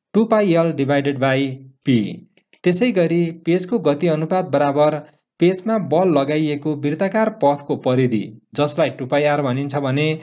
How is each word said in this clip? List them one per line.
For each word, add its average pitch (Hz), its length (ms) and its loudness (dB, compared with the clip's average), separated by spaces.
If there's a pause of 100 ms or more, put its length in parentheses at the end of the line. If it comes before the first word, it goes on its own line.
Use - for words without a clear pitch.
(120)
टू 220 120 2
पाई 214 280 2
एल 165 200 2
divided 139 460 0
by 135 340 0 (340)
P, 120 160 4 (600)
त्यसै 180 280 2
गरी 170 400 2
पेचको 180 480 -2
गति 151 280 0
अनुपात 160 380 0
बराबर 147 540 2 (400)
पेचमा 185 380 2
बल 170 320 2
लगाइएको 147 640 0
वृत्ताकार 156 540 0
पथको 143 460 0
परिधि, 123 680 -2 (140)
जसलाई 147 340 0
टू 131 160 -10
पाई 143 180 0
आर 147 180 0
भनिन्छ 139 340 -4
भने, 147 480 -2